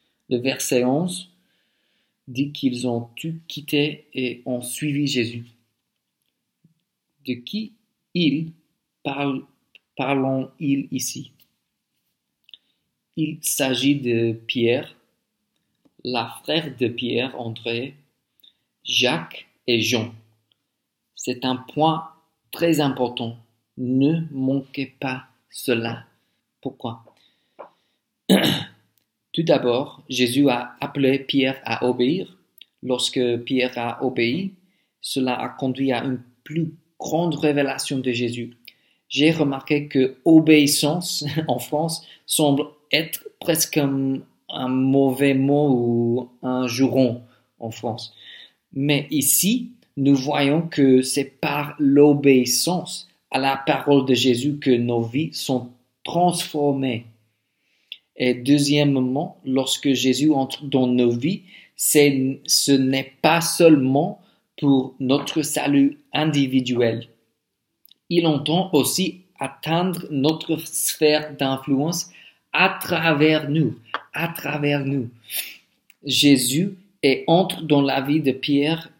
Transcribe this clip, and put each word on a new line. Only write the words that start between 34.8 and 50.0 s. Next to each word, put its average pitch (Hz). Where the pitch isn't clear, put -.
cela 127
a -
conduit 131
à 117
une 127
plus 160
grande 160
révélation 143
de 127
Jésus. 117
J'ai 151
remarqué 147
que 131
obéissance 156
<laughs> 156
en 123
France 160
semble 143
être -
presque -
un, 135
un 127
mauvais 135
mot 143
ou 120
un 127
juron 120
en 117
France. -
Mais 143
ici, 202
nous 139